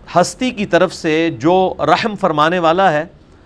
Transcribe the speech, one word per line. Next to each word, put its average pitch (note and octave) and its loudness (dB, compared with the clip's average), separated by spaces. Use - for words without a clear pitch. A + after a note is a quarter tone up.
ہستی F3+ 0
کی G#3 -6
طرف F3 0
سے E3 0
جو F3+ 2
رحم F3+ 0
فرمانے E3 0
والا E3+ 2
ہے D3+ -2